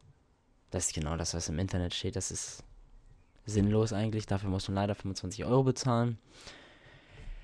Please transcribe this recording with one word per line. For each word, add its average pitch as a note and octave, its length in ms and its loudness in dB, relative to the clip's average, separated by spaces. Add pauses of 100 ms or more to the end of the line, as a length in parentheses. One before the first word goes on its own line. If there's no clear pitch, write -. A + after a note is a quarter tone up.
(720)
das F2+ 160 -2
ist - 80 -6
genau D#2+ 220 -2
das, E2+ 180 -2
was E2+ 140 -4
im D#2 100 -2
Internet F2+ 340 0
steht. - 220 -4
Das F#2+ 160 -4
ist - 320 -10 (840)
sinnlos G#2+ 480 4
eigentlich. G#2+ 340 0
Dafür G2 220 0
muss F#2+ 200 0
man G2 80 0
leider G2+ 180 2
fünfundzwanzig - 500 -6
Euro C3 200 4
bezahlen. A#2+ 520 2 (1300)